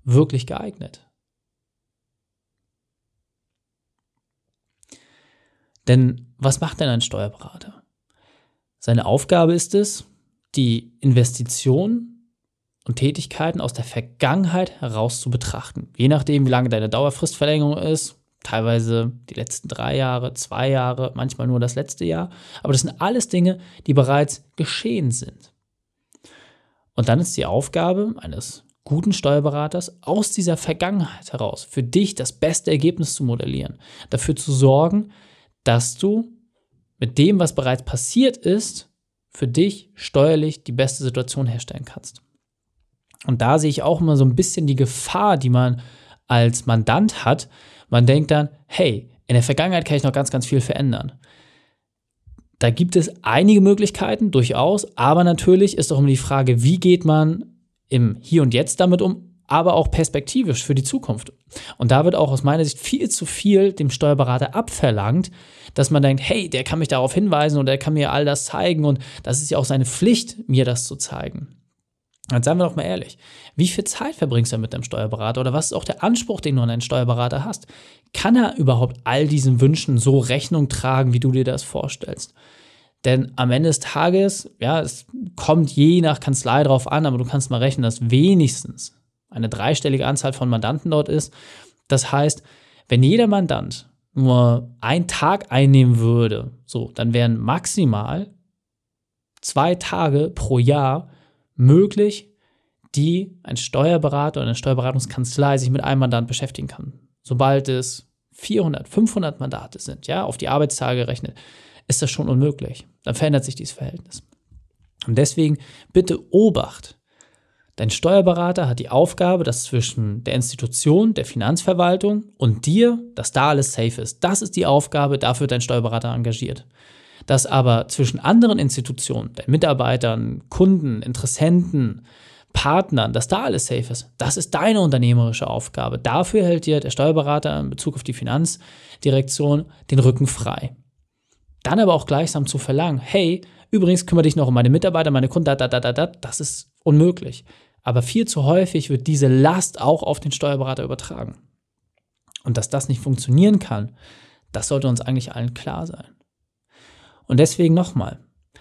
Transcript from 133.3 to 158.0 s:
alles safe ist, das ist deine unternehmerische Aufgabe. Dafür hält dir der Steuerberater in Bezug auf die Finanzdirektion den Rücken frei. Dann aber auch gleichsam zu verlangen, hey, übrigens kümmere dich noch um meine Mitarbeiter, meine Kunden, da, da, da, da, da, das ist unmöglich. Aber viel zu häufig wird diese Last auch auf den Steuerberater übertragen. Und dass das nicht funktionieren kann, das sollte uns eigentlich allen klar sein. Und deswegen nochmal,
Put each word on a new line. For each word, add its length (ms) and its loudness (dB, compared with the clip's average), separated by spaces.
alles 200 -2
safe 260 -4
ist, 280 -12
das 180 -2
ist 160 -8
deine 260 2
unternehmerische 680 2
Aufgabe. 500 -6
Dafür 460 0
hält 240 0
dir 120 2
der 120 -6
Steuerberater 680 0
in 120 -6
Bezug 240 -8
auf 80 -12
die 100 -8
Finanzdirektion 1500 -2
den 100 4
Rücken 280 4
frei. 480 -6
Dann 160 0
aber 140 4
auch 120 0
gleichsam 400 -2
zu 140 -4
verlangen, 400 -2
hey, 420 -2
übrigens 340 2
kümmere 180 4
dich 120 4
noch 120 2
um 60 2
meine 160 4
Mitarbeiter, 400 2
meine 200 2
Kunden, 160 -2
da, 100 2
da, 120 -2
da, 120 0
da, 140 -2
da, 140 -2
das 320 -12
ist 320 -10
unmöglich. 640 2
Aber 200 0
viel 240 0
zu 180 -2
häufig 460 2
wird 180 -2
diese 200 2
Last 540 4
auch 220 2
auf 160 -2
den 120 -6
Steuerberater 520 -4
übertragen. 540 -10
Und 140 -2
dass 120 -6
das 200 -4
nicht 120 -2
funktionieren 580 4
kann, 360 -6
das 160 -6
sollte 200 -2
uns 140 0
eigentlich 320 -4
allen 200 -6
klar 340 -10
sein. 180 -16
Und 140 2
deswegen 340 4
nochmal, 460 -2